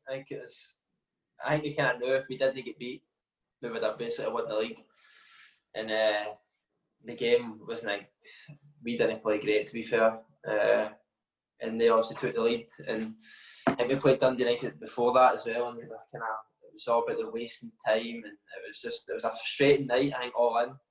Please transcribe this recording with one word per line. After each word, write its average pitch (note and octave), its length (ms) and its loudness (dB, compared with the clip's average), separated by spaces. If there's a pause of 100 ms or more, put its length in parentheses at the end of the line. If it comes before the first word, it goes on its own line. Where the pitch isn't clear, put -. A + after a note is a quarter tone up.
I C3+ 60 -8
think C3+ 180 -10
it - 100 -10
was, - 340 -20 (680)
I C3+ 80 -2
think D3+ 120 0
we C#3+ 100 -4
kinda B2+ 260 0
knew B2+ 140 0
if C3+ 140 0
we B2+ 100 -10
didn't C3 280 0
get A2+ 140 -12
beat, B2 240 -10 (580)
we A#2+ 80 -8
would A2+ 140 -4
have G#2+ 140 -2
basically A#2 360 -4
won A2 160 -2
the G#2+ 80 -2
league. A2+ 220 -2 (960)
And, A2 160 -6
uh, G#2+ 420 2 (720)
the A#2+ 100 -10
game A#2 520 2
was A2+ 160 -8
like, G2+ 260 -4 (760)
we A#2+ 140 -4
didn't A2 240 0
play G#2+ 180 2
great, G#2+ 280 2
to - 60 -16
be A#2 100 -6
fair. A2+ 360 4 (280)
Uh, G#2+ 420 2 (720)
and A2+ 180 -4
they A#2 100 6
obviously A2+ 260 4
took F#2+ 180 -4
the A#2 80 0
lead. A#2 260 0 (200)
And A2 260 -4 (540)
I B2+ 80 2
think A#2+ 140 0
we C3+ 80 2
played C3+ 220 4
Dundee B2+ 240 2
United A#2+ 360 -2
before A#2+ 340 0
that B2+ 220 8
as - 100 -6
well. A#2+ 240 -2
And A#2 80 -12
we A#2 100 -14
were A2 120 -14 (120)
kinda, A#2 140 -8 (380)
it - 100 -20
was G#2+ 140 -16
all A#2 160 4
about A#2 160 -2
the A2 100 -4
wasting A#2 420 -8 (140)
time. A2+ 400 0
And G#2 80 -16
it G2 340 -16
was - 140 -14
just, - 260 -10
it - 60 -6
was A2 100 -6
a A2+ 60 0
frustrating C#3 560 4
night, C3 320 2
I B2+ 60 -6
think, B2 160 -8
all A#2 240 4
in. C3 100 -6 (180)